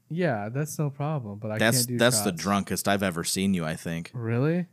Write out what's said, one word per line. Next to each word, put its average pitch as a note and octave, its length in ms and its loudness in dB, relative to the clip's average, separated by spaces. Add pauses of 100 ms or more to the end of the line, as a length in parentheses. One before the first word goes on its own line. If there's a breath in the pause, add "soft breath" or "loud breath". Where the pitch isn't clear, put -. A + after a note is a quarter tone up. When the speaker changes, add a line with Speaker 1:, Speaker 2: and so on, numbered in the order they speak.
Speaker 1:
Yeah, C#3 420 -2
that's D3 280 -6
no D3 140 -2
problem, C#3 480 -6
but A2 120 -6
I G#2+ 60 -2
Speaker 2:
That's, A2+ 220 4
Speaker 1:
can't B2 100 2
do B2 80 0
Speaker 2:
that's A#2+ 240 6
the G#2+ 80 2
Speaker 1:
shots. E2 140 -2
Speaker 2:
drunkest G2 440 0
I've G2 140 4
ever E2+ 220 0
seen G2 320 0
you, E2 100 0
I D#2+ 100 -2
think. E2+ 380 -6
Speaker 1:
Really? C3 600 -2